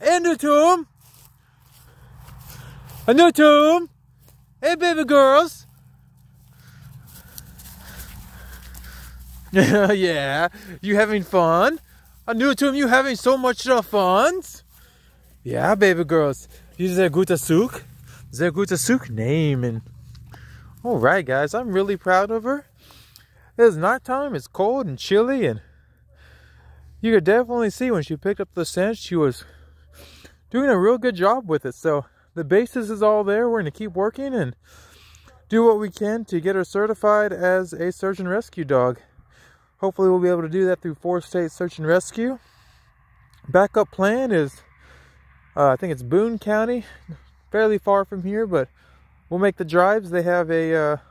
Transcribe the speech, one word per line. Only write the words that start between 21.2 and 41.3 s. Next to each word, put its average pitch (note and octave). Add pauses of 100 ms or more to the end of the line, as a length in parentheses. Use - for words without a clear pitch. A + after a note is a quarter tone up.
guys. C#3
I'm A#3
really G3
proud F#3+
of A3+
her. C#4 (920)
It's A3+
nighttime. B3+
It's C#3
cold A#3
and C3
chilly, A#3
and A2 (1400)
you A3+
could F#3
definitely A#3
see B3
when F3
she D#3
picked F#3+
up F#3
the E3+
scent, G3+
she -
was D3 (1040)
doing C4
a G3+
real A3
good A#3+
job G#3
with D#3
it. B2
So D3 (280)
the E3+
basis G#3+
is G#3+
all G#3+
there. G#3
We're A3+
gonna D3+
keep G#3
working A3+
and D3 (920)
do A3+
what G#3+
we G#3
can G#3+
to E3+
get F#3+
her F3+
certified G#3
as F3+
a E3+
search F#3+
and F3+
rescue F#3
dog. B2+ (800)
Hopefully F#3+
we'll F3+
be F3+
able F3
to D#3+
do F#3
that F3+
through D#3+
Fourth F3
State F3